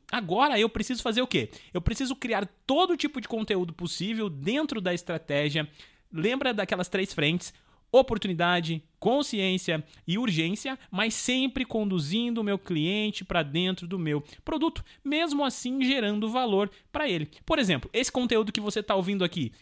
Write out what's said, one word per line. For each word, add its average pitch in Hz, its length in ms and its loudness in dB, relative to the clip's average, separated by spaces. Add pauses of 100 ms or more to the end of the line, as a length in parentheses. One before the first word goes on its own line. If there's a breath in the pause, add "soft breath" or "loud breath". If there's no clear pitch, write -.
(120)
Agora 226 480 2
eu 220 80 4
preciso 226 340 -4
fazer 233 200 0
o 254 40 0
quê? 131 220 0 (240 loud breath)
Eu 180 80 -2
preciso 254 340 -2
criar 208 320 -2 (180)
todo 339 320 4
tipo 294 240 -4
de 214 60 -8
conteúdo 202 460 -2
possível 202 560 -4
dentro 214 520 -2
da 180 140 0
estratégia. 151 720 -2 (460 loud breath)
Lembra 240 420 0
daquelas 190 340 -2
três 196 240 -2
frentes? 160 400 0 (380 soft breath)
Oportunidade, 175 920 2 (180)
consciência 190 800 2 (240 loud breath)
e 180 120 0
urgência, 208 600 0 (120)
mas 214 240 0
sempre 262 500 0
conduzindo 214 800 0
o - 20 0
meu 202 140 0
cliente 190 640 -2
pra 175 180 0
dentro 175 460 -2
do 190 100 -4
meu 151 240 0 (220 loud breath)
produto, 320 400 -2 (180 loud breath)
mesmo 294 400 0
assim 262 400 -2
gerando 220 460 2
valor 214 420 2 (220 soft breath)
pra 294 160 0
ele. 165 220 -2 (160)
Por 320 120 4
exemplo, 185 320 2
esse 254 220 0
conteúdo 220 400 2
que - 80 0
você 208 220 -2
tá 208 120 0
ouvindo 190 300 0
aqui 160 380 -2